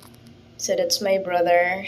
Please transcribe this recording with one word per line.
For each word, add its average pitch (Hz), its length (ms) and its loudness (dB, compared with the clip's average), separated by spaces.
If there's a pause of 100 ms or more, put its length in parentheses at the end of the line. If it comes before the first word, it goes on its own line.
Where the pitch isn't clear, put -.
(560)
So 185 200 -4
that's 175 240 0
my 196 180 0
brother. 180 680 2